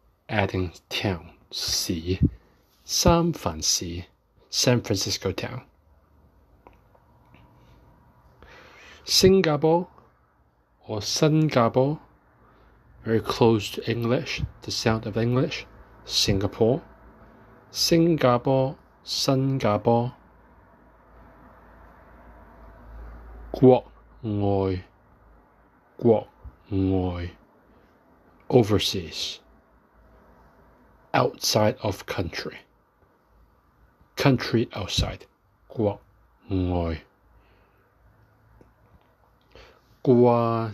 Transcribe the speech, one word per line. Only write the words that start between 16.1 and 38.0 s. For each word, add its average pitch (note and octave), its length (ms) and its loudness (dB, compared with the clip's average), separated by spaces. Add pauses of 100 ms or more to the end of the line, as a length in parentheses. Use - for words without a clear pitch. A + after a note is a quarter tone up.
Singapore, C3+ 1080 2 (260)
Singapore. B2+ 1120 0 (3500)
Guo B2+ 300 6 (400)
Ngoi, G2+ 580 -2 (1160)
Guo G#2+ 280 2 (440)
Ngoi. F#2 600 -2 (1160)
Overseas. G2+ 920 0 (1700)
Outside - 720 0
of G2+ 220 -6
country. - 540 -10 (1600)
Country B2 580 2
outside. - 520 -6 (440)
Guo G#2 300 -4 (500)
Ngoi. F2+ 520 -2 (3000)